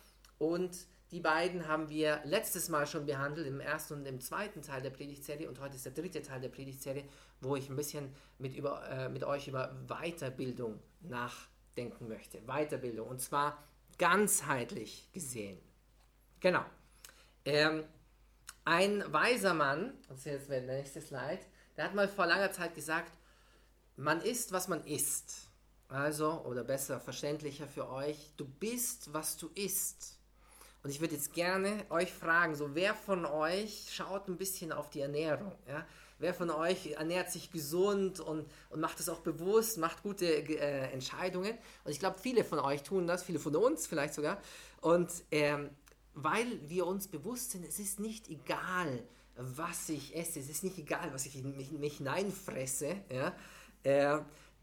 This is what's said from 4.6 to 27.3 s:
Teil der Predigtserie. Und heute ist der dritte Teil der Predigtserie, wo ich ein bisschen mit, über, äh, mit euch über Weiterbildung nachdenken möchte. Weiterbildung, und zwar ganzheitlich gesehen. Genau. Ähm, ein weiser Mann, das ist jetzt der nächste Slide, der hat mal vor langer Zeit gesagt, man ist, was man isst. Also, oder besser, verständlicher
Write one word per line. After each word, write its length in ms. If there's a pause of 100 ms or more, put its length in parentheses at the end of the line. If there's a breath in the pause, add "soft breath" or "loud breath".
Teil 200
der 100
Predigtserie. 580
Und 100
heute 160
ist 100
der 80
dritte 280
Teil 180
der 100
Predigtserie, 560 (360 loud breath)
wo 140
ich 140
ein 60
bisschen 380 (240 loud breath)
mit, 180
über, 340
äh, 200
mit 140
euch 240
über 280 (120)
Weiterbildung 920 (220)
nachdenken 1080
möchte. 340
Weiterbildung, 680
und 140
zwar 420 (340 loud breath)
ganzheitlich 1120
gesehen. 480 (800)
Genau. 240 (840 loud breath)
Ähm, 380 (840)
ein 460
weiser 420
Mann, 400 (140)
das 120
ist 60
jetzt 240
der 120
nächste 400
Slide, 380 (360 loud breath)
der 100
hat 100
mal 120
vor 180
langer 260
Zeit 240
gesagt, 360 (840 soft breath)
man 260
ist, 300
was 160
man 180
isst. 640 (420)
Also, 560
oder 180
besser, 360
verständlicher 680